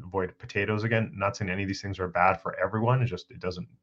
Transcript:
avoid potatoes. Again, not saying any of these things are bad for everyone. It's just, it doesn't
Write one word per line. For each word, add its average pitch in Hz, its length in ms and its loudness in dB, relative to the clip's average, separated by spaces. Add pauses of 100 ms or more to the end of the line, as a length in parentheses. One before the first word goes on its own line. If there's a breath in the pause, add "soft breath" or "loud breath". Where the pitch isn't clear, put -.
avoid 92 360 -4
potatoes. 104 460 0
Again, 113 280 2
not 98 220 0
saying 92 160 -2
any 95 100 -2
of 98 60 -2
these 95 140 -4
things 98 180 -6
are 92 80 0
bad 90 340 4
for - 160 -6
everyone. 110 440 2
It's 98 100 2
just, - 180 -8
it 87 120 -16
doesn't 87 260 -6 (160)